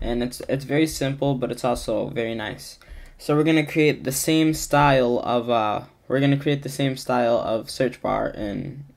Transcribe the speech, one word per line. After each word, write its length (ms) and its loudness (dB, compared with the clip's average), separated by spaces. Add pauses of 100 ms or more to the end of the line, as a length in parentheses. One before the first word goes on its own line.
And 240 -2
it's, 240 -6
it's 160 -2
very 240 2
simple, 480 -2
but 160 -4
it's 120 -6
also 440 -2
very 260 -4
nice. 460 -10 (380)
So 160 0
we're 100 4
gonna 200 4
create 400 2
the 80 -2
same 400 2
style 720 4
of, 240 0
uh, 360 0 (220)
we're 140 0
gonna 160 4
create 260 0
the 60 -8
same 300 -2
style 400 2
of 320 -2
search 320 -2
bar 260 0
in, 560 -8 (120)